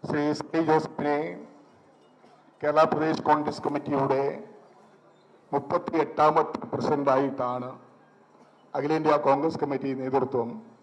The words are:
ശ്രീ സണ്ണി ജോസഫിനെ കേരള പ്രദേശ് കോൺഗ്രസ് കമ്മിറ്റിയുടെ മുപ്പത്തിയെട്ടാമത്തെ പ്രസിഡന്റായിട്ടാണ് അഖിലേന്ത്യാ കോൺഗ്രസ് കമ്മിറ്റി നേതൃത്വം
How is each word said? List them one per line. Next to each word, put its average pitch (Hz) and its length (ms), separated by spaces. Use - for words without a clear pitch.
ശ്രീ 151 260
സണ്ണി 160 360
ജോസഫിനെ 151 480
കേരള 151 200
പ്രദേശ് 156 360
കോൺഗ്രസ് 151 360
കമ്മിറ്റിയുടെ 139 580
മുപ്പത്തിയെട്ടാമത്തെ 151 1160
പ്രസിഡന്റായിട്ടാണ് 135 1000
അഖിലേന്ത്യാ 151 420
കോൺഗ്രസ് 143 360
കമ്മിറ്റി 139 380
നേതൃത്വം 127 480